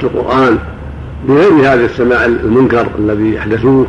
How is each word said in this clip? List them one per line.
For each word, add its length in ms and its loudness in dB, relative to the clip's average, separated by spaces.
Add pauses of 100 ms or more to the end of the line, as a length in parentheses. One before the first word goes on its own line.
القرآن 540 0 (720)
بغير 460 4
هذا 120 2
السماع 400 0
المنكر 600 2 (140)
الذي 400 -2
أحدثوه 500 0